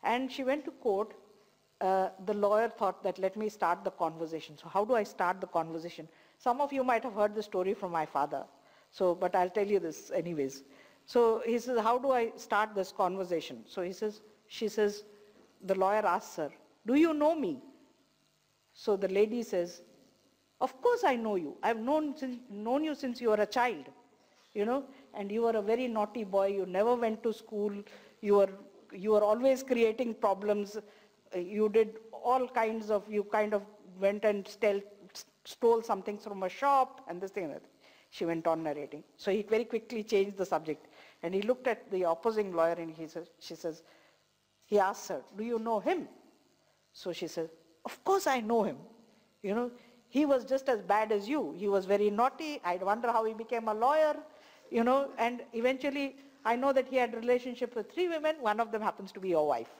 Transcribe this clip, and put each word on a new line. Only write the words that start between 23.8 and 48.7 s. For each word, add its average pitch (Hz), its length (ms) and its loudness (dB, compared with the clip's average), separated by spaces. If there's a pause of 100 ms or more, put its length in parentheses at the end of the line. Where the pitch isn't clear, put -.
you 208 120 -2
know, 262 180 0 (300)
and 202 180 -8
you 226 120 0
were 226 180 2
a - 0 -
very 233 260 0
naughty 220 360 -2
boy. 196 240 2
You 196 180 -2
never 202 300 2
went 220 280 -2
to 226 100 0
school. 208 400 -4 (480)
You 202 140 6
were, 196 180 6 (380)
you 202 200 -2
were 208 120 6
always 247 400 4
creating 233 520 2
problems. 202 640 0
Uh, - 640 -12
you 208 300 0
did 214 300 2 (120)
all 254 360 0
kinds 226 420 -2
of, 208 200 0
you 208 140 -2
kind 214 300 0
of 202 80 0 (380)
went 202 260 0
and 202 220 0
stel-, 202 340 0 (640)
stole 226 360 2
something 208 360 -4
from 202 260 -10
a 185 60 -2
shop 269 580 0
and 175 140 -10
this 190 100 -8
thing 185 140 -6
and 143 80 -8
that." 156 100 -14 (500)
She 190 120 -4
went 165 200 -2
on 160 180 2
narrating. 147 420 -8 (100)
So - 160 -2
he 208 100 2
very 220 220 0
quickly 220 400 -6
changed 196 320 2
the 190 100 -2
subject. 156 420 -4 (360)
And 175 100 -4
he 196 100 0
looked 247 240 0
at 233 240 -4
the 185 120 0
opposing 196 500 0
lawyer 165 200 4
and 165 180 -6
he 160 160 -12
says, 170 220 -14 (100)
she - 160 -14
says, 160 280 -8 (840)
he 208 140 4
asks 196 280 0
her, 147 140 -6 (160)
"Do 214 80 -6
you 233 140 -2
know 220 200 0
him?" 277 300 -2 (840)
So - 220 -10
she 170 140 -6
says, 165 220 -6 (360)
"Of - 180 -12
course 381 240 2
I 262 140 2
know 220 220 2
him. 147 160 -4 (640)